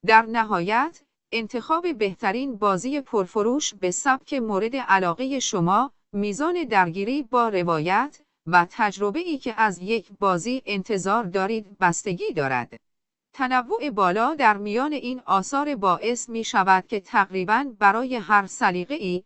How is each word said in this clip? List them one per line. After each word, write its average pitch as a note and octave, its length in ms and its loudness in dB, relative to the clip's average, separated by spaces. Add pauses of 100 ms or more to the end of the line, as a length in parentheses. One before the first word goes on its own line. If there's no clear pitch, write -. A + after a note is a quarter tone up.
در A3 160 8
نهایت، A3 800 0 (300)
انتخاب B3+ 680 -2
بهترین G#3+ 580 -2
بازی G#3 460 0
پرفروش A3+ 720 -2
به F#3 180 -4
سبک F3 420 0
مورد A3+ 420 -2
علاقهٔ A#3+ 640 0
شما، G3+ 520 0 (220)
میزان A#3 500 -2
درگیری G3+ 600 0
با A#3 260 0
روایت F3+ 720 0 (260)
و F3 220 4
تجربه‌ای A3 680 -2
که B3 200 -6
از G#3 240 0
یک G#3 260 -2 (120)
بازی G3 460 0
انتظار G3 580 -2
دارید G3 540 -4
بستگی F#3+ 560 -2
دارد. C3 400 -2 (600)
تنوع B3+ 560 -2
بالا G#3 460 2
در G#3+ 220 4
میان G#3+ 360 -2
این B3+ 320 -6
آثار C#4 500 0
باعث G3+ 540 0
می‌شود G3 580 2
که G#3+ 120 -4
تقریباً G3 680 0 (140)
برای A3+ 360 4
هر G3+ 320 2
سلیقه‌ای F#3 800 -2